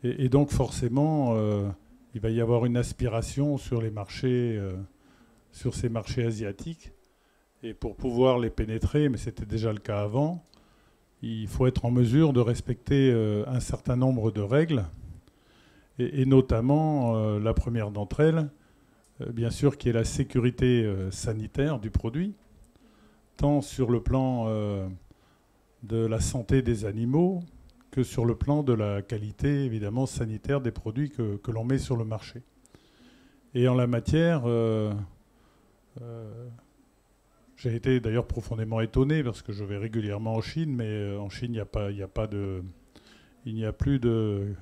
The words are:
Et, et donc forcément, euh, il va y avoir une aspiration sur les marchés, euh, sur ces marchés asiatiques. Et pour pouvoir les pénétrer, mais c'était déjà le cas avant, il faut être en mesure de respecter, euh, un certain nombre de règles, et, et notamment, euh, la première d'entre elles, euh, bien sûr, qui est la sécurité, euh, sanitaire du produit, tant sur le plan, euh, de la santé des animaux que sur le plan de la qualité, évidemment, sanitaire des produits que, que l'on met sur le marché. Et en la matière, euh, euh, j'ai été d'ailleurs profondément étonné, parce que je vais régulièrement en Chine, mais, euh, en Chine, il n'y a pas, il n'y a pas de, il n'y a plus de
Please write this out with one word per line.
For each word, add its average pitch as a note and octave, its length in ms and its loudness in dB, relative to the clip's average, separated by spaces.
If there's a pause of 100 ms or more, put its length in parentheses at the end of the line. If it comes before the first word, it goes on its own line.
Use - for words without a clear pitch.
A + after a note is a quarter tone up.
Et, B2 220 0
et B2+ 40 4
donc C#3+ 220 4
forcément, C3 840 2
euh, G#2 320 2 (460)
il A2 60 -6
va A2 100 -2
y A#2 100 0
avoir A#2 240 4
une A#2+ 120 2
aspiration B2 800 -2
sur A#2+ 220 -4
les A2+ 100 -4
marchés, A#2+ 680 -2
euh, G2 160 -4 (800)
sur - 220 -6
ces - 140 -2
marchés A2+ 360 -4
asiatiques. A2 680 -6 (720)
Et A2+ 100 -10
pour G#2+ 220 -8
pouvoir B2+ 460 4
les A2+ 100 0
pénétrer, A2+ 580 0
mais A2+ 100 0
c'était - 280 -8
déjà A2 260 -2
le G#2+ 60 -6
cas G#2 240 -4
avant, C#3+ 420 -2 (760)
il A2+ 240 -6
faut B2+ 220 2
être - 160 0
en A#2+ 80 0
mesure B2+ 400 6
de B2 80 4
respecter, B2+ 720 2
euh, G#2+ 340 2
un B2+ 140 -2
certain - 340 -2
nombre B2 380 2
de G#2+ 80 -4
règles, C3+ 440 2 (1120)
et, C3 240 0
et C3 40 4
notamment, C3 880 4
euh, G#2+ 220 0
la A2 160 0
première A2+ 360 -2
d'entre G#2 300 -6
elles, D#3+ 280 4 (760)
euh, - 100 -8
bien A#2 180 -2
sûr, C#3 280 2
qui - 100 -2
est A#2 40 2
la A2+ 120 2
sécurité, B2 800 2
euh, F#2+ 260 -2
sanitaire A#2 680 -4
du G#2+ 120 -8
produit, E3+ 440 -2 (1040)
tant C#3+ 240 2
sur C3 280 -2
le A#2 120 2
plan, B2+ 440 0
euh, G#2 400 -2 (960)
de A2+ 140 -4
la A2+ 240 0
santé C3 420 2
des A#2 220 0
animaux C3+ 560 0 (500)
que C3 120 0
sur A#2+ 240 0
le A#2 80 2
plan D3 280 0
de B2+ 120 2
la G#2 260 0
qualité, A#2 640 -2
évidemment, A2 400 -2
sanitaire B2 560 -4
des A#2+ 100 -2
produits C3 380 -4
que, G#2+ 280 -4
que A2+ 140 -8
l'on A2 140 -4
met C3 140 2
sur B2 180 -2
le A#2 80 -2
marché. A2 380 -8 (1120)
Et B2 140 4
en B2 60 4
la B2+ 120 4
matière, D3+ 580 2
euh, A2+ 480 2 (1120)
euh, A#2 460 -14 (1080)
j'ai A#2 180 -2
été B2+ 260 2
d'ailleurs A2+ 260 0
profondément A2 560 -4
étonné, C3+ 420 2
parce A#2 160 -6
que G#2+ 140 -10
je G#2 100 -8
vais G2+ 140 -6
régulièrement G#2+ 560 -4
en A2 80 -2
Chine, D#3+ 320 -4
mais, A#2+ 140 -4
euh, G2+ 300 -4
en G2+ 120 -8
Chine, A#2+ 220 -8
il - 0 -
n'y A2+ 80 -4
a G2+ 40 -6
pas, G2+ 260 -4
il G2+ 60 -6
n'y G2 60 -8
a F#2+ 60 -10
pas G#2+ 180 -4
de, G2 360 -6 (840)
il A2 80 -6
n'y A2 100 -4
a G#2+ 80 -2
plus C#3 260 0
de G#2+ 640 0